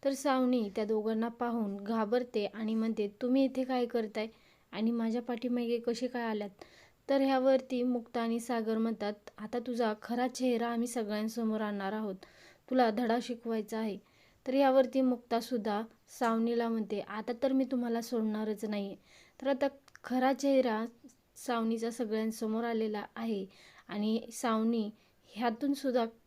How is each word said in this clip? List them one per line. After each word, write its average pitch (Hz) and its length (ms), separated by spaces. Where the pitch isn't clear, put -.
तर 277 100
सावनी 254 600
त्या 214 100
दोघांना 220 440
पाहून 233 480
घाबरते 220 680
आणि 220 300
म्हणते, 220 320
"तुम्ही 262 240
इथे 262 180
काय 254 220
करताय 226 420
आणि 220 180
माझ्या 233 300
पाठीमागे 240 580
कसे 240 280
काय 247 160
आलात?" 208 400
तर 277 120
ह्यावरती 262 640
मुक्ता 240 380
आणि 233 180
सागर 226 380
म्हणतात, 220 360
"आता 214 300
तुझा 233 340
खरा 247 280
चेहरा 247 380
आम्ही 233 200
सगळ्यांसमोर 220 760
आणणार 202 320
आहोत, 214 220
तुला 254 220
धडा 226 300
शिकवायचा 226 580
आहे." 214 180
तर 254 80
यावरती 262 480
मुक्तासुद्धा 233 800
सावनीला 233 600
म्हणते, 214 320
"आता 208 320
तर 262 80
मी 269 140
तुम्हाला 240 360
सोडणारच 214 640
नाही." 202 300
तर 254 80
आता 277 200
खरा 254 300
चेहरा 254 520
सावनीचा 226 540
सगळ्यांसमोर 220 720
आलेला 220 420
आहे 226 300
आणि 214 320
सावनी 220 560
ह्यातून 240 420
सुद्धा 254 320